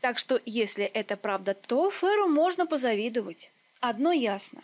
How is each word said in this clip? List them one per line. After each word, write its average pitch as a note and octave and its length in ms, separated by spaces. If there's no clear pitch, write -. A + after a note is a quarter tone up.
Так B3 180
что, - 280
если G#3+ 380
это G#3 320
правда, G3 380
то D4+ 360
Феру G4 380
можно E4+ 380
позавидовать. A#3 840
Одно B3+ 320
ясно. G#3+ 520